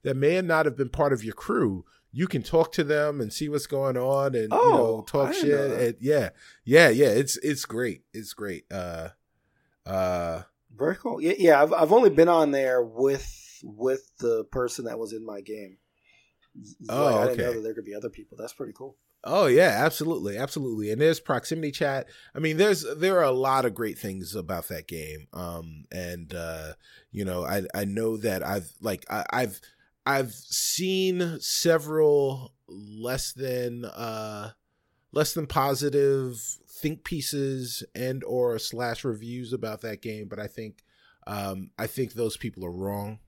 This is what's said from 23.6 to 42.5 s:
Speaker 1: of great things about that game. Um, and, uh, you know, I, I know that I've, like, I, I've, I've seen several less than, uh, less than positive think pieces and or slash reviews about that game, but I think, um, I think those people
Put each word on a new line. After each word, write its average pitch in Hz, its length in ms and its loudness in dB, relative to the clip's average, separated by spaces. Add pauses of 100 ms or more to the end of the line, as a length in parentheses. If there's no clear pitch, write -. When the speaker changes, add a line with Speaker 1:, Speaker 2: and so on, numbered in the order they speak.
Speaker 1:
of 110 100 0
great 110 220 -4
things 95 380 -8
about 87 340 -6
that 80 180 -10
game. 76 460 -12
Um, 82 580 -12
and, 87 440 -10
uh, 80 380 -8 (380)
you 101 140 -6
know, 90 220 -2
I, 98 160 -2 (120)
I 101 120 -2
know 110 320 -2
that 95 280 -2
I've, 95 240 -4 (120)
like, 101 260 -6
I, - 220 -6
I've, 117 300 -4 (440)
I've 127 280 0
seen 185 1040 -2
several 147 1160 2 (120)
less 107 640 -8
than, 123 520 -6
uh, 107 640 -10 (640)
less 156 220 0
than 156 120 -4
positive 139 960 0 (280)
think - 360 -6
pieces 135 800 -6 (100)
and 131 300 -6
or 120 340 0
slash 117 460 -6
reviews 120 480 -6
about 110 300 -6
that 107 200 -10
game, 107 240 -10
but 101 140 -12
I 104 80 -8
think, 110 340 -14 (460)
um, 98 500 -8
I 113 80 -4
think - 280 -6
those 110 220 -4
people 95 280 -10